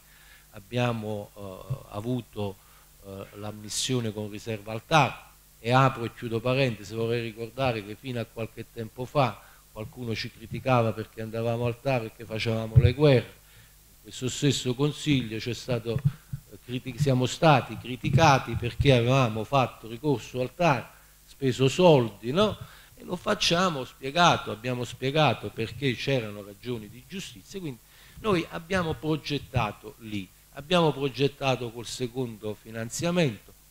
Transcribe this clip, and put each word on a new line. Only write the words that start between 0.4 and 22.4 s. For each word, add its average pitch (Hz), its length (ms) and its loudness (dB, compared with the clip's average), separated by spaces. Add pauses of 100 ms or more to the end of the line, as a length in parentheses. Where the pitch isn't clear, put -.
abbiamo, 110 840 -4
eh, 95 380 -10 (160)
avuto, 110 680 -6 (480)
eh, 98 220 -12 (120)
l'ammissione 107 720 -4
con 104 180 -8
riserva 107 420 -10
al 110 140 -8
tar, 143 400 2 (340)
e 113 120 -2
apro 127 320 4
e 110 100 -4
chiudo 113 260 -4
parentesi, 117 540 0
vorrei 113 260 -2
ricordare 113 640 -4
che 104 120 -12
fino 123 240 -8
a 110 40 -4
qualche 113 480 -10
tempo 117 320 -10
fa 123 380 0 (300)
qualcuno 113 420 -8
ci 110 160 -8
criticava 117 640 0
perché 110 300 -10
andavamo 117 440 -4
al 117 140 -4
tar 127 260 -2
e 107 100 -12
che 117 80 -16
facevamo 110 520 0
le 127 180 8
guerre. 135 420 4 (600)
In - 60 -20
questo 113 260 -8
stesso 127 460 0
consiglio 131 640 -2
c'è 117 160 -6
stato, 113 460 -4 (500)
eh, 107 140 -18
criti-, 123 340 -8
siamo 127 280 4
stati 123 520 4
criticati 135 760 4
perché 120 380 2
avevamo 117 520 4
fatto 123 420 0
ricorso 113 540 -2
al 127 140 -4
tar, 147 360 2 (340)
speso 131 440 0
soldi, 127 640 4
no? 196 240 2 (380)